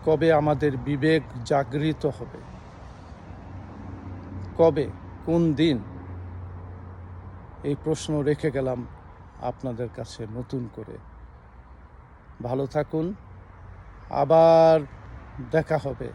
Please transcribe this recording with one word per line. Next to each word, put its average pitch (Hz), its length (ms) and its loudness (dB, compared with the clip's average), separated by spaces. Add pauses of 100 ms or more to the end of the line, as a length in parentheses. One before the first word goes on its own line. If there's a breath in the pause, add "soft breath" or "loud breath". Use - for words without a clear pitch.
কবে 156 280 6
আমাদের 147 440 4
বিবেক 143 460 2 (220)
জাগরিত 143 600 0
হবে, 123 320 -4 (2250)
কবে, 151 320 6 (360)
কোন 165 280 4
দিন, 147 260 4 (1800)
এই 143 200 0
প্রশ্ন 151 380 0
রেখে 147 300 2
গেলাম 127 360 -2 (540)
আপনাদের 123 540 -4
কাছে 113 400 -10
নতুন 123 400 -6
করে। - 220 -12 (1500)
ভালো 131 240 -2
থাকুন, 160 460 -2 (960)
আবার 160 720 8 (720)
দেখা 160 260 2
হবে। 127 380 -4